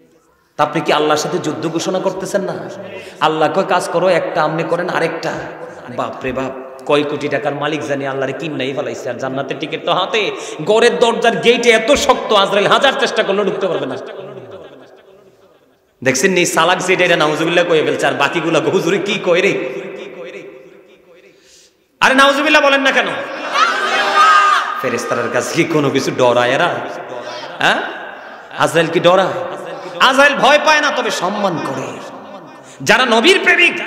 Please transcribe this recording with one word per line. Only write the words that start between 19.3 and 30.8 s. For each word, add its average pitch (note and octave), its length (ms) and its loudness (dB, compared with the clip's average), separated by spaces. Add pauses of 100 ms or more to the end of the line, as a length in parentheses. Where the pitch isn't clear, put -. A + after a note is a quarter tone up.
রে?" - 420 -2 (2250)
আরে C4 160 2
নাউজুবিল্লাহ C#4+ 460 4
বলেন C#4 200 4
না C4+ 100 2
কেন? A#3 160 0 (1700)
ফেরেশতাদের A#2 520 -4
কাছে A#2+ 220 -2
কি D#3+ 80 2
কোনো D3 260 0
কিছু C3+ 280 2
ডরায় A#2+ 340 4
এরা? E3 240 2 (840)
হ্যাঁ, G3+ 220 2 (760)
আজরাইল D#3 300 2
কি E3+ 120 -2
ডরায়? E3+ 540 2 (460)
আজরাইল C4+ 360 6
ভয় C4 300 4
পায় D4+ 160 4